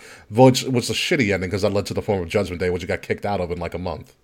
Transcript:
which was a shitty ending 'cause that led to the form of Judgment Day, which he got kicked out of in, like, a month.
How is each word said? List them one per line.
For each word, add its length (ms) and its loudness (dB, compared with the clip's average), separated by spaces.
which 340 8
was 260 -2
a 40 -2
shitty 380 0
ending 160 -2
'cause 140 -2
that 100 2
led 140 0
to 80 -8
the 80 -2
form 200 0
of 60 -8
Judgment 300 -2
Day, 120 0
which 120 -4
he 60 -10
got 140 -4
kicked 220 -6
out 160 -2
of 120 -4
in, 80 -6
like, 120 -6
a 60 -8
month. 460 -10